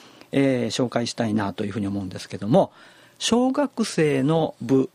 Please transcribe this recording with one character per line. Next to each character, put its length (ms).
え 340
ー、 0
紹 220
介 180
し 80
た 120
い 80
な 180
と 120
い 40
う 40
ふ 40
う 40
に 60
思 140
う 40
ん 40
で 100
す 100
け 100
ど 100
も、 240
小 340
学 320
生 400
の 360
部 340